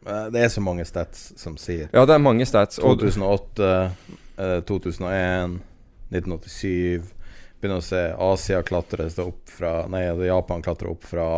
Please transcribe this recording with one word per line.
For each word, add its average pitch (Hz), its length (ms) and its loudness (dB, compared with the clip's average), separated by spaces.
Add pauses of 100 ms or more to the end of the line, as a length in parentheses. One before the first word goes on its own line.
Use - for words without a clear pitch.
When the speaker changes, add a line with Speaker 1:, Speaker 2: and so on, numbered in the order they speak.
Speaker 1:
Eh, 107 300 -6
det 117 100 4
er 113 80 2
så 107 100 -2
mange 87 220 -2
stats - 500 -8
som 80 220 -12
sier 82 320 -6
Speaker 2:
Ja, 127 160 8
det 151 80 10
er 151 100 8
mange 123 220 4
stats, 104 320 2
og 127 220 4
Speaker 1:
to 107 80 2
tusen 98 180 0
og 98 140 2
åtte, 95 320 0 (680)
eh, 92 240 -2
to 98 180 -2
tusen 90 300 -6
og 95 80 0
en, 90 400 0 (560)
nitten 90 240 -4
åttisyv. 90 720 -2 (460)
Begynner 95 260 -4
å 85 60 -8
se 90 160 0 (180)
Asia 92 400 2
klatre 85 480 -4
seg 90 220 -6
opp - 180 -16
fra, 82 380 -4
nei, 92 160 -2 (240)
Japan 90 340 0
klatre 87 320 -6
opp - 160 -16
fra 85 160 -2 (120)